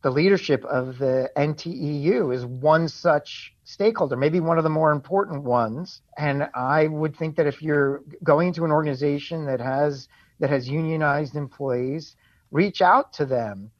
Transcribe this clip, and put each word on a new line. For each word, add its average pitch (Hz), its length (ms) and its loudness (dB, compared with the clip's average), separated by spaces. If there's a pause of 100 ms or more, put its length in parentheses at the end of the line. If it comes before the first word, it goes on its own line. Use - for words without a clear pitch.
the 139 100 0
leadership 156 540 2
of 131 320 -4
the 131 400 0
N 147 180 0
T 151 140 -12
E 151 240 -6 (220)
U 185 160 0
is 123 160 -4
one 151 420 2
such - 640 -2 (120)
stakeholder, 196 520 0
maybe 156 240 2
one 165 160 2
of 160 80 4
the 156 60 2
more 156 220 4
important 160 500 -2
ones. 123 580 -2 (160)
And 143 380 -2
I 143 320 2
would 156 300 -4
think 156 200 -6
that 156 100 2
if 143 140 -2
you're 143 420 0 (200)
going 160 320 4
to 165 100 -2
an 160 60 0
organization 147 760 -2
that 131 160 -2
has, 135 480 -2 (320)
that 143 80 0
has 131 220 -2
unionized 151 680 0
employees, 135 800 -4 (340)
reach 190 300 0
out 202 340 6
to 147 120 -2
them 110 540 -4